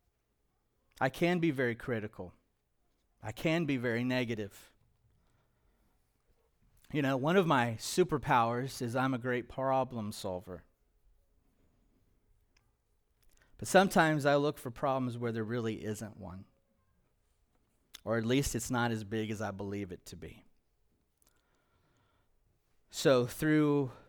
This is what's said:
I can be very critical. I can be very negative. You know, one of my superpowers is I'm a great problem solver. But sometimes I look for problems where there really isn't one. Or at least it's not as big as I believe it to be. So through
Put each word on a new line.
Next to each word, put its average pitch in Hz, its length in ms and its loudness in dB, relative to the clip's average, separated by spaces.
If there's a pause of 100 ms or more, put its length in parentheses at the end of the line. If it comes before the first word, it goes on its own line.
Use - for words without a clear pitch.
(1000)
I 135 100 2
can 175 300 2
be 165 120 4
very 127 240 0
critical. 107 580 -6 (880)
I 107 80 -6
can 165 340 0
be 139 120 0
very 120 260 0
negative. 120 680 -4 (2250)
You 147 80 2
know, 135 160 2
one 151 180 2
of 185 120 6
my 120 320 4
superpowers 135 1040 2
is 117 140 -4
I'm 131 180 2
a 127 40 -2
great 123 320 -4
problem 131 600 -2
solver. 92 520 -8 (3000)
But - 100 -10
sometimes 160 580 4
I 143 100 6
look 147 220 2
for - 120 -10
problems 127 480 -2
where 120 140 -2
there 113 120 -4
really 110 400 -4
isn't 104 360 -8
one. 95 260 -12 (1600)
Or 113 140 0
at 113 80 -2
least 131 300 2
it's 113 140 -4
not 120 220 0
as 107 120 -4
big 110 280 -4
as 107 100 -6
I 101 100 -4
believe 98 400 -6
it - 160 -14
to - 80 -14
be. - 300 -16 (2500)
So 127 340 4
through 147 680 2 (180)